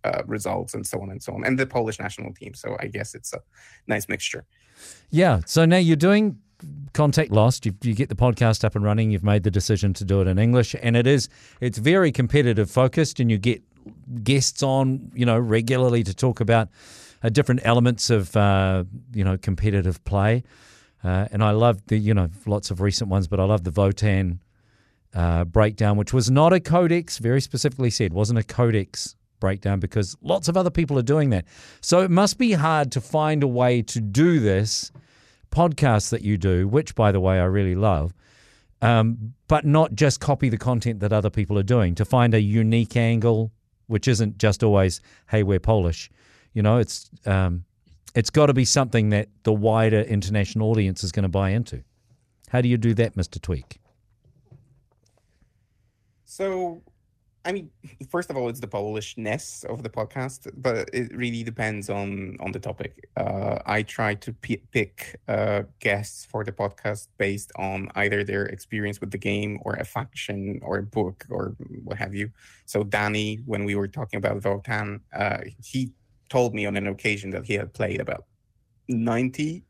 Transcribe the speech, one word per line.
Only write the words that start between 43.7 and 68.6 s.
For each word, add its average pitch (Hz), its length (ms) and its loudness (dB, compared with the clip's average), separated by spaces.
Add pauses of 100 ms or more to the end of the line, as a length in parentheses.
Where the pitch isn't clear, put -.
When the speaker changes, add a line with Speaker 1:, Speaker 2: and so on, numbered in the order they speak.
Speaker 2:
which 110 200 -2
isn't 107 300 0
just 104 260 2
always, 98 380 4 (280)
"Hey, 110 140 2
we're 95 160 2
Polish." 92 500 0 (440)
You 110 80 -2
know, 107 160 4
it's, - 320 -4 (160)
um, 92 400 0 (500)
it's 117 140 2
gotta 147 240 4
be 127 120 2
something 117 440 2
that 104 180 0 (160)
the 110 100 2
wider 110 480 2
international 107 680 -2
audience 101 340 0
is 90 80 -4
gonna 98 180 -2
buy 95 200 0
into. 101 340 -4 (640)
How 123 120 0
do 123 80 2
you 120 80 2
do 113 160 2
that, 107 240 0
Mister - 220 -6
Tweak? - 400 -8 (2500)
Speaker 1:
So, 185 560 -6 (640)
I 175 80 -6
mean, 185 200 -8 (380)
first 175 200 -6
of 143 80 -6
all, 123 100 -4
it's 117 120 -8
the 104 80 -10
Polishness 107 1000 -8
of 120 180 -10
the 117 60 -10
podcast, 127 680 -10
but 123 360 -4
it 120 220 -6
really 117 280 -6
depends 107 460 -8
on, 101 500 -8
on 95 120 -8
the 95 80 -10
topic. - 580 -12
Uh, 98 480 -6
I 104 180 -4
try 107 320 -6
to 107 180 -14
p-, - 280 -8 (100)
pick, - 560 -8
uh, 104 360 -2 (160)
guests 104 460 -6
for 110 180 -10
the 95 80 -10
podcast 101 560 -8 (100)
based 101 400 -4
on 95 380 -8
either 104 280 -2
their 101 220 -6
experience 104 560 -10